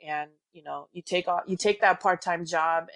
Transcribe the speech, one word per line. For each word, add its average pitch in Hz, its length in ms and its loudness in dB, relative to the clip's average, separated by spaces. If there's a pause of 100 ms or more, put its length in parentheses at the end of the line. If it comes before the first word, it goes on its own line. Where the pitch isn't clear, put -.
and, 151 260 -8 (220)
you 160 120 -20
know, 143 280 -10
you 175 100 -12
take 180 260 -2
o-, 175 180 0
you 185 100 -2
take 208 240 0
that 190 200 4
part-time 175 440 0
job 165 520 -2